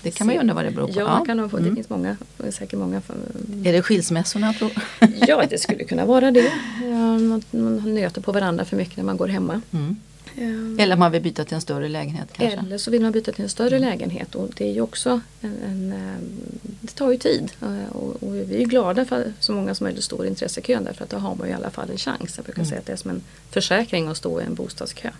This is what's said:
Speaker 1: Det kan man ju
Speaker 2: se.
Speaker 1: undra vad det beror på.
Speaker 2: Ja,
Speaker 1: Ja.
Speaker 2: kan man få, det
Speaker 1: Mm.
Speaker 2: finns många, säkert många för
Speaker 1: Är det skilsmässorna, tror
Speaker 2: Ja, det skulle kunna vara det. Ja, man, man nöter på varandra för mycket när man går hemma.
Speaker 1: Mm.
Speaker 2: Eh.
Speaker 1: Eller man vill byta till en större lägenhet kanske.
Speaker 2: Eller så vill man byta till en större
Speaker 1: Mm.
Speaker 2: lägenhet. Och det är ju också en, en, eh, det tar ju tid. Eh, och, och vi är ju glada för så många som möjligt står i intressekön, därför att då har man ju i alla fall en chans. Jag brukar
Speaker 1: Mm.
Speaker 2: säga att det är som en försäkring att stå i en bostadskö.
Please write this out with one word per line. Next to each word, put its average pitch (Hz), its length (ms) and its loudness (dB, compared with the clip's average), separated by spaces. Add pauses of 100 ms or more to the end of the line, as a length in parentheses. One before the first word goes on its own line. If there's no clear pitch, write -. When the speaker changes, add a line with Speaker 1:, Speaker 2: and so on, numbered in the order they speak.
Speaker 1:
Det 170 80 -2
kan 208 160 -2
man 240 80 4
ju 349 40 2
Speaker 2:
se. - 20 2
Speaker 1:
undra 233 140 4
vad 160 100 0
det - 60 0
beror - 160 -2
på. 190 140 -4
Speaker 2:
Ja, - 180 2
Speaker 1:
Ja. 247 60 2
Speaker 2:
kan 233 120 0
man 214 140 -2
få, - 60 -2
det 170 60 2
Speaker 1:
Mm. 180 120 4
Speaker 2:
finns 226 140 -4
många, 196 280 -2 (340)
säkert 196 280 -6
många 190 220 -2
för - 140 -12 (500)
Speaker 1:
Är 180 80 4
det 175 100 6
skilsmässorna, 202 680 2
tror 214 200 -2 (540)
Speaker 2:
Ja, 277 240 6
det - 80 0
skulle - 260 -2
kunna 170 200 0
vara 254 260 6
det. 247 220 8 (300)
Ja, 233 360 2
man, 220 320 4
man 220 440 0
nöter 190 260 0
på 196 120 -2
varandra 190 320 2
för 202 120 -2
mycket 180 200 -2
när 190 80 -4
man 190 120 0
går 185 120 0
hemma. 185 320 0 (100)
Speaker 1:
Mm. 160 260 0 (400)
Speaker 2:
Eh. 220 480 -2
Speaker 1:
Eller 185 120 4
man 170 160 6
vill 165 100 2
byta 156 220 -2
till 160 100 -6
en 160 60 -2
större 147 280 -4
lägenhet 151 440 -6
kanske. 214 260 0
Speaker 2:
Eller 196 200 -4
så 226 120 -4
vill 233 120 4
man 226 100 4
byta 220 200 0
till 196 120 -4
en 202 60 -4
större 247 260 2
Speaker 1:
Mm. 262 140 4
Speaker 2:
lägenhet. - 440 -4
Och 190 220 -4
det 208 120 0
är 202 40 0
ju 220 80 0
också 240 400 0 (200)
en, 208 160 -6 (100)
en, 190 260 -4
eh, 190 240 -6 (640)
det 226 140 -12
tar 269 180 2
ju 254 60 2
tid. - 340 0 (100)
Eh, 202 340 -6
och, - 260 -6
och 202 120 -4
vi 196 200 -4
är 214 40 0
ju 247 60 2
glada 233 400 2
för 247 360 -2
så - 120 2
många 190 220 -2
som - 100 -6
möjligt - 200 -4
står - 200 -4
i 190 40 -2
intressekön, - 560 -2
därför - 200 -8
att - 60 -12
då 202 60 -6
har 196 180 -4
man 185 120 -6
ju - 60 -4
i - 40 -4
alla - 140 -6
fall - 200 -8
en 190 80 -6
chans. - 380 -6
Jag - 80 -12
brukar - 180 -8
Speaker 1:
Mm. 156 60 0
Speaker 2:
säga - 120 -4
att - 60 -14
det 190 60 -6
är 190 40 -4
som - 140 -8
en 180 120 -4 (280)
försäkring 185 580 0
att 156 80 -6
stå 165 240 -4
i - 40 -4
en - 100 -4
bostadskö. - 640 -8